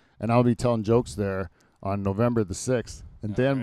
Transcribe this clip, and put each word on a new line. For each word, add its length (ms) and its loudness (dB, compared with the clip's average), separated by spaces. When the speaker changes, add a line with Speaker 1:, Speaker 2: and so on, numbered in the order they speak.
Speaker 1:
and 100 -2
I'll 140 4
be 100 4
telling 300 0
jokes 320 2
there 340 -4
on 220 -2
November 400 2
the 100 -6
sixth. 480 -4
And 120 -6
Dan 140 2
Speaker 2:
All 140 2